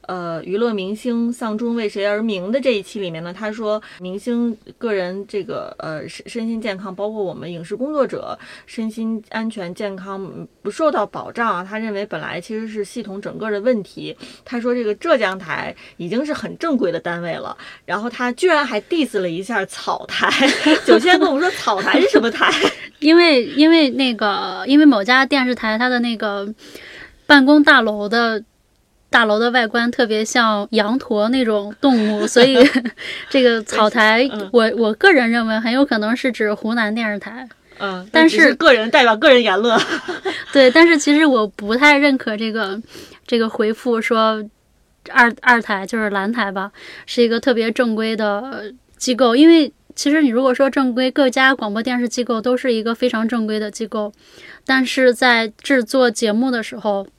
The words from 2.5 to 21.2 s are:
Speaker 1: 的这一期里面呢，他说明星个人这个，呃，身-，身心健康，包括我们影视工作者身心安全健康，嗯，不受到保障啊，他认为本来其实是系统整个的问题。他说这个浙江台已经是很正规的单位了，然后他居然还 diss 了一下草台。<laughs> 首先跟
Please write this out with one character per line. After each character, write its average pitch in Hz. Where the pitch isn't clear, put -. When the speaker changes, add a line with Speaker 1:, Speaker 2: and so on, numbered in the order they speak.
Speaker 1:
的 269
这 262
一 202
期 208
里 180
面 160
呢， 175
他 214
说 214
明 180
星 233
个 226
人 190
这 202
个， -
呃， 156
身-， -
身 226
心 226
健 208
康， 190
包 202
括 220
我 175
们 165
影 170
视 208
工 269
作 285
者 -
身 220
心 220
安 220
全 180
健 196
康， 196
嗯， 170
不 208
受 302
到 214
保 -
障 233
啊， 185
他 214
认 220
为 202
本 175
来 160
其 220
实 220
是 214
系 233
统 196
整 160
个 208
的 208
问 226
题。 156
他 240
说 240
这 240
个 208
浙 302
江 190
台 160
已 170
经 233
是 302
很 175
正 330
规 185
的 165
单 170
位 170
了， 127
然 185
后 233
他 247
居 359
然 302
还 214
diss 294
了 180
一 170
下 196
草 -
台。 -
<laughs> -
首 -
先 320
跟 381